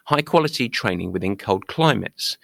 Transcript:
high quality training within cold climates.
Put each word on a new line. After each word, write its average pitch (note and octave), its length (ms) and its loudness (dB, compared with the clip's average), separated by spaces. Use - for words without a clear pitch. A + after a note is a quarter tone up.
high D3 140 2
quality D#3 480 2
training F2+ 420 -2
within F#2 240 -2
cold G2 300 0
climates. - 800 0